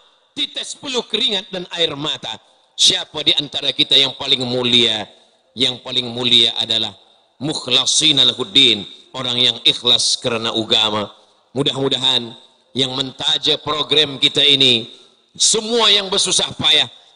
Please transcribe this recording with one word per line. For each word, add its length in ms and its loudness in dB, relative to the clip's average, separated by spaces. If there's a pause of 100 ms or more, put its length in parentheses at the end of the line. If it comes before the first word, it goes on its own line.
(380)
titis 400 -8
peluh 320 -4
keringat 400 -2
dan 240 -8
air 240 -2
mata. 400 -6 (400)
Siapa 480 0
di 80 2
antara 400 -4
kita 240 2
yang 160 2
paling 320 2
mulia? 640 2 (480)
Yang 240 -2
paling 260 -6
mulia 540 2
adalah 320 -4 (480)
mukhlasin 800 0
lahuddin, 640 2 (320)
orang 240 -4
yang 240 0
ikhlas 560 2
kerana 320 -2
agama. 560 0 (480)
Mudah-mudahan 800 -2 (400)
yang 160 -2
mentaja 640 -2
program 640 -2
kita 240 0
ini, 420 4 (460)
semua 560 0
yang 180 2
bersusah 460 0
payah 320 2 (300)